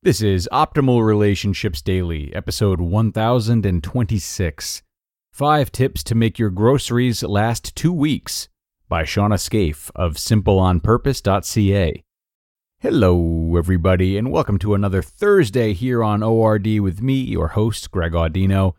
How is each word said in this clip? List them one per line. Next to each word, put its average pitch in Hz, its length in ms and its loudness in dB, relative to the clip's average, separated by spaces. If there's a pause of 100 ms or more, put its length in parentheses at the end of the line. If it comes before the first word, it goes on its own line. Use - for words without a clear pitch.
This 110 200 0
is 95 280 0
Optimal 131 540 2
Relationships 104 760 0
Daily, 85 520 -4
episode 95 460 -2
one 98 320 0
thousand 113 540 0
and 85 180 0
twenty-six. - 960 -4 (500)
Five 147 400 0
Tips - 340 -2
to 120 100 -4
Make 113 240 2
Your 110 100 0
Groceries 120 760 0
Last 110 540 -2
Two 170 160 0
Weeks 147 560 -4 (400)
by 82 140 -2
Shauna 101 360 0
Scaife 90 560 -2
of 82 220 -2
simple 98 420 2
on 92 220 4
purpose 123 400 0
dot 98 240 0
C 101 320 2
A. 87 260 -2 (760)
Hello, 85 800 2
everybody, 92 580 2
and 117 160 -2
welcome 104 280 0
to 104 120 -2
another 98 300 0
Thursday 127 720 0
here 123 280 -2
on 107 200 0
O 113 180 2
R 110 180 2
D 107 220 0
with 95 220 -2
me, 135 140 0
your 95 320 -2
host, 110 420 -2
Greg 85 220 -4
Audino. 95 680 0